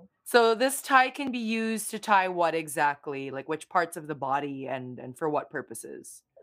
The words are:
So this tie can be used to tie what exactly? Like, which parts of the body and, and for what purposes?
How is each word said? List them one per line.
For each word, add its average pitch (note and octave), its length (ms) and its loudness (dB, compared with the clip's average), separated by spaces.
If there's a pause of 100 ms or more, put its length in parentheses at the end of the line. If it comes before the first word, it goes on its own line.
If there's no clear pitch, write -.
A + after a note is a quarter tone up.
(240)
So A3+ 320 6
this C4 260 0
tie C4 280 6
can C4+ 220 -6
be B3 80 -4
used A3+ 520 -2
to G#3+ 80 -4
tie F#3+ 280 4
what F3 280 2
exactly? C#3+ 760 -2
Like, C3+ 180 -8
which D#3 200 -6
parts F3+ 280 0
of D3+ 100 -12
the D3+ 80 -4
body C3+ 520 -2
and, B2+ 320 -6
and B2+ 180 -12
for D#3+ 120 0
what D3 200 0
purposes? - 720 -12 (200)